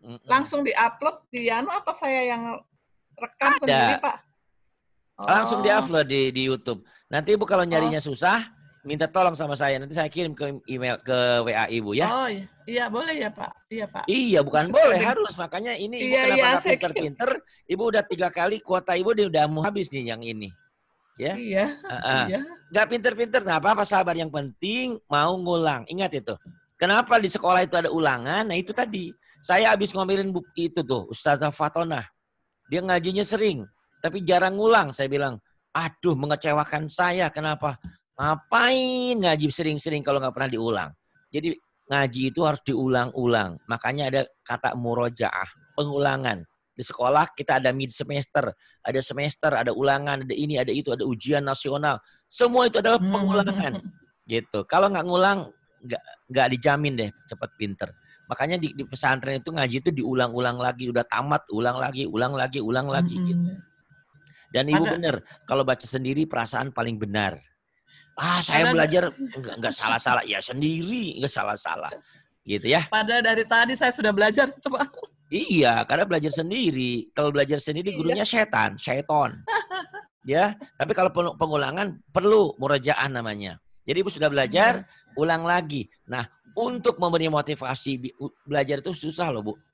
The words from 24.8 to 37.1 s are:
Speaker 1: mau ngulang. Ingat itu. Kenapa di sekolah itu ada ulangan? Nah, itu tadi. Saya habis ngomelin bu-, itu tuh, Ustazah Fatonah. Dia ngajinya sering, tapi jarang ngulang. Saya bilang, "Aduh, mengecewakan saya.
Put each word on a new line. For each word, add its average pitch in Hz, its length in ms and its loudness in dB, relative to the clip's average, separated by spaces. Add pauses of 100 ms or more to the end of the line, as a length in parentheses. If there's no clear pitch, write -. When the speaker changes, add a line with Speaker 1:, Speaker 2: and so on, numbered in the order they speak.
Speaker 1:
mau 151 300 2
ngulang. 165 500 0
Ingat 180 320 -4
itu. 113 160 -6 (420)
Kenapa 226 460 4
di 196 80 0
sekolah 180 320 2
itu 180 160 0
ada 165 160 0
ulangan? 156 560 0
Nah, 175 80 -2
itu 185 160 -4
tadi. 208 400 -4 (260)
Saya 202 300 4
habis 202 240 2
ngomelin 190 380 0
bu-, 180 240 -6
itu 170 260 -4
tuh, 127 260 -2
Ustazah 143 440 0
Fatonah. 151 580 -4 (580)
Dia 170 140 -2
ngajinya 185 400 0
sering, 196 480 0 (300)
tapi 165 220 -4
jarang 180 340 4
ngulang. 208 340 4
Saya 139 180 -4
bilang, 139 300 -2 (360)
"Aduh, 165 420 -2
mengecewakan 147 720 -2
saya. 180 400 0